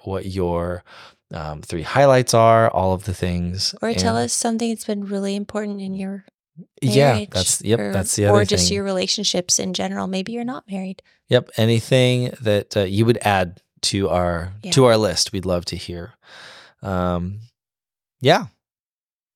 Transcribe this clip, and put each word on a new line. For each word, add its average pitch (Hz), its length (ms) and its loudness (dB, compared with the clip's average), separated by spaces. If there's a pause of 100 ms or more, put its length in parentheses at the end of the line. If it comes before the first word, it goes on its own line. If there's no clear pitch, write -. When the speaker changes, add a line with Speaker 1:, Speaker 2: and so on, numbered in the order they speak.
Speaker 1:
what 95 220 -6
your, 87 580 -4 (480)
um, 76 300 -10
three 82 220 -8
highlights 127 500 4
are, 113 380 6
all 92 220 2
of 92 120 -4
the 92 80 -4
things. 87 680 -4
Speaker 2:
Or 226 120 -2
tell 226 240 0
Speaker 1:
And 240 80 0
Speaker 2:
us 233 80 -6
something 233 360 -2
that's 220 160 -6
been 202 200 -4
really 196 300 -4
important 202 460 -6
in 190 120 -8
your 190 320 -8 (560)
Speaker 1:
Yeah, 131 320 4
Speaker 2:
marriage 104 160 -2
Speaker 1:
that's, - 320 -2
yep, 113 180 2
Speaker 2:
or, 101 140 -4
Speaker 1:
that's 95 220 -2
the 202 100 2
Speaker 2:
or 202 120 6
Speaker 1:
other 202 80 4
Speaker 2:
just 185 240 2
Speaker 1:
thing. 196 60 -2
Speaker 2:
your 202 80 -4
relationships 190 760 -2
in 185 160 -6
general. 190 320 -4
Maybe 190 240 -6
you're 240 120 -8
not 247 260 -8
married. 190 340 -10 (260)
Speaker 1:
Yep, 123 280 2
anything 123 840 2
that, 104 340 0
uh, 104 60 2
you 101 240 2
would 117 160 4
add 92 400 0 (220)
to 98 260 0
our, 87 440 0 (100)
Speaker 2:
Yeah. - 80 -6
Speaker 1:
to 131 140 6
our 113 120 6
list, 101 340 0
we'd 92 140 -6
love 90 200 -2
to - 100 -8
hear. 87 380 -12 (680)
Um, 90 600 -2 (800)
yeah, 165 240 4 (920)